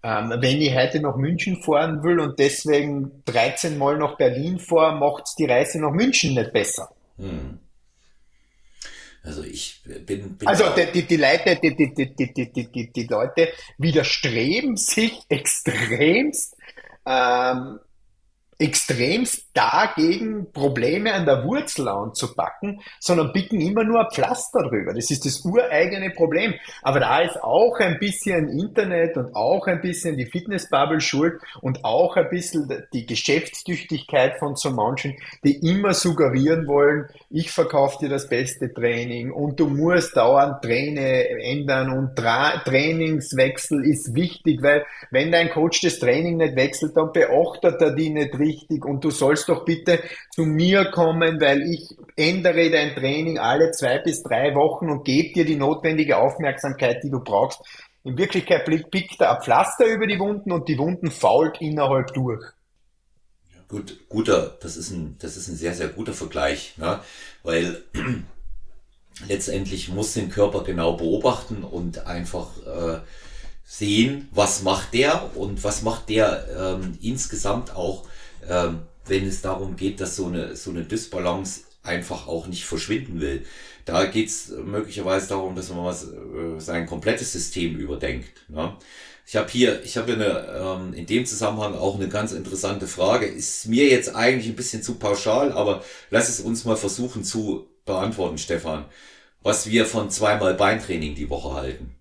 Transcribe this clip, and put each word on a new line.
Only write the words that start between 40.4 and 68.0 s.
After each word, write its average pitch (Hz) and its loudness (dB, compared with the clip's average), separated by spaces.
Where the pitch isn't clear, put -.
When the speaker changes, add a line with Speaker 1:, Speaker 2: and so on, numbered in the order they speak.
Speaker 1:
Traine 131 2
ändern 131 0
und 131 -2
Tra-, 123 2
Trainingswechsel 147 0
ist 135 2
wichtig, 151 0
weil 147 4
wenn 151 2
dein 170 4
Coach 160 2
das 170 2
Training 160 2
nicht 160 2
wechselt, 135 0
dann - 2
beachtet 165 4
er 156 6
die 156 0
nicht 147 -2
richtig 147 0
und 139 -4
du 156 2
sollst 143 2
doch 165 0
bitte 165 2
zu 165 -2
mir 175 4
kommen, 165 2
weil 143 6
ich 170 -4
ändere 170 4
dein 151 2
Training 147 -2
alle 147 4
zwei 131 0
bis 147 -2
drei 135 0
Wochen 156 2
und 139 -4
gebe 143 2
dir 170 4
die 151 2
notwendige 151 2
Aufmerksamkeit, 139 0
die 147 -6
du 135 -2
brauchst." - 0
In 131 -6
Wirklichkeit 175 0
blick-, 160 0
pickt - -4
er 139 4
ein - -10
Pflaster 180 4
über 220 2
die 196 -2
Wunden 202 -2
und 170 -2
die 143 0
Wunden 170 -2
fault 160 2
innerhalb 139 0
durch. 123 -4
Speaker 2:
Gut, - -14
guter, - 2
das 82 -12
ist 85 -10
ein, 80 -8
das 80 -12
ist - -12
ein 82 -10
sehr, 85 -4
sehr - -6
guter - -8
Vergleich, - -4
ne? 78 -4
Weil 85 -2
<clears throat> 117 -4